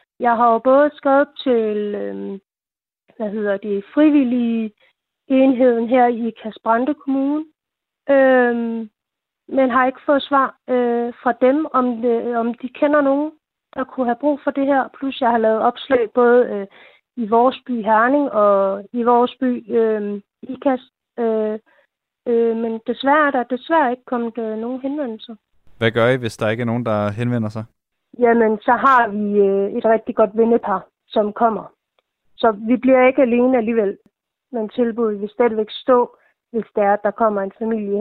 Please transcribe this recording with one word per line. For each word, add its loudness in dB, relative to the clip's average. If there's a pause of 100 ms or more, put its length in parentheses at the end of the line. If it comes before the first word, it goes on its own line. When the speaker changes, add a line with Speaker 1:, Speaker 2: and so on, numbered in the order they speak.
(200)
Speaker 1:
jeg 2
har 4
jo 2
både 4
skrevet 2 (160)
til, 0 (260)
øhm, -8 (760)
hvad -6
hedder -4
det, -6 (100)
frivillige 2 (580)
enheden 2
her 4
i -2
Ikast-Brande -4
Kommune, -2 (680)
øhm, 2 (680)
men 2
har 2
ikke -6
fået 2
svar, 0 (260)
øh, -2 (140)
fra 0 (140)
dem, 2
om 0 (160)
det, -2
om -2
de -10 (120)
kender 4
nogen, 0 (440)
der -6
kunne -6
have -4
brug 0
for -2
det -4
her. 0 (160)
Plus -8
jeg 2
har 2
lavet 2
opslag 0 (100)
både, 6 (140)
øh, -6 (500)
i -4
vores 2
by -4
Herning 2
og 2 (100)
i -4
vores 2
by, 0 (260)
øhm, -2 (200)
Ikast. -4 (280)
Øh, -2 (680)
øh, 0
men -4 (180)
desværre 2
er 0
der -4
desværre 0
ikke -8
kommet, -6
øh, -6
nogen -8
henvendelser. -8 (440)
Speaker 2:
Hvad 0
gør 2
I, 2
hvis -8
der -2
ikke -4
er -4
nogen, -4
der -2
henvender -4
sig? -10 (540)
Speaker 1:
Jamen, 4 (140)
så 4 (120)
har 6 (140)
vi, -4 (240)
øh, -2
et -4 (100)
rigtig -4
godt 2
vennepar, 0 (280)
som -2
kommer. -2 (720)
Så 0 (200)
vi 2
bliver 4
ikke 2
alene 2
alligevel, 0 (600)
men -6
tilbuddet -2
vil -8
stadigvæk 0
stå, 0 (540)
hvis -6
det 0
er, 2
at -2
der -4
kommer 0
en -8 (100)
familie -4